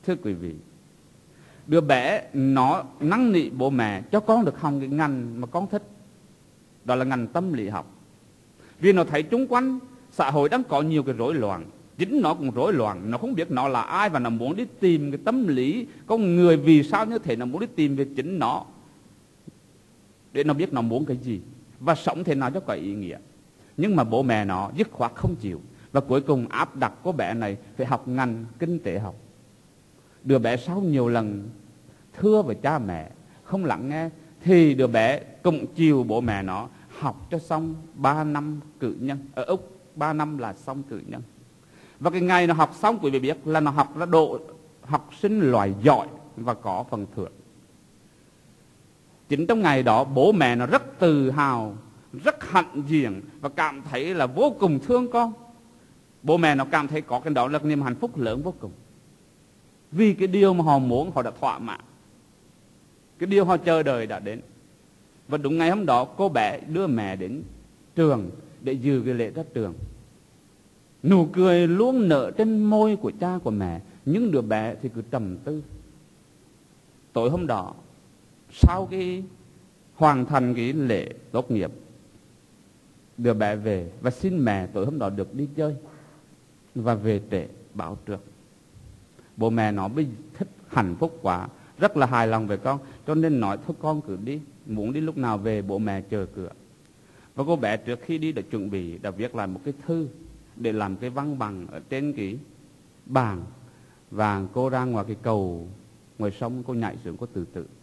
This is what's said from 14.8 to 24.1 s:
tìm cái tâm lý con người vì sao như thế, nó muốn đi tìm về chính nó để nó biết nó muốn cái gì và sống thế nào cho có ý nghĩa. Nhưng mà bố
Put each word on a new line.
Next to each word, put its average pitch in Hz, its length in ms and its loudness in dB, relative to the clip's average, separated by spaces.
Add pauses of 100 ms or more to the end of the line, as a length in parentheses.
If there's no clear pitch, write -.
tìm 156 300 2
cái 139 140 -6
tâm 233 240 0
lý 147 380 0 (200)
con 208 300 2
người 175 200 8
vì 147 260 8
sao 214 240 0
như 226 120 -4
thế, 127 180 -2
nó 123 100 -4
muốn 143 140 -4
đi 233 60 -2
tìm 143 300 0
về 139 100 0 (100)
chính 160 220 -4
nó 139 260 -2 (1700)
để 139 120 0
nó 151 100 2
biết 156 180 -2
nó 123 100 0
muốn 117 220 0
cái 123 120 -4
gì 120 240 -6 (400)
và 151 140 2
sống 156 300 -4
thế 165 100 0
nào 135 160 -2
cho 170 100 -6
có 120 120 -8
ý 95 220 -6
nghĩa. 95 240 -10 (580)
Nhưng 190 200 0
mà 131 80 4
bố 113 180 0